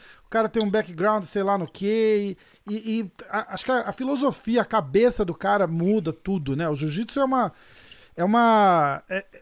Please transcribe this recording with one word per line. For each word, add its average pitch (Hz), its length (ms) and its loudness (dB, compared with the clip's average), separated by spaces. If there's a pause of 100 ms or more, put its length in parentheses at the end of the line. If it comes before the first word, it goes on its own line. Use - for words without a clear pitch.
(240)
o - 60 -20
cara 220 180 0
tem 220 160 -2
um 202 60 -2
background, 196 540 0
sei 196 180 -4
lá 196 160 2
no 165 80 -4
quê. 208 720 0 (280)
E, 208 80 -6
e, 220 260 -4
e 196 100 -8 (180)
a, 214 240 -6
acho 185 140 -8
que - 40 -4
a, 254 100 2
a - 120 -6
filosofia, 262 680 -2
a 190 40 -2
cabeça 208 600 2
do 170 80 -6
cara 196 320 0
muda 170 440 0
tudo, 156 460 -4
né? 165 140 -2
O 151 40 -2
jiu-jitsu 156 460 -4
é 277 40 4
uma, 262 280 0 (640)
é 170 80 -2
uma, 196 840 4
é, 185 80 -4
é, 196 60 -8 (180)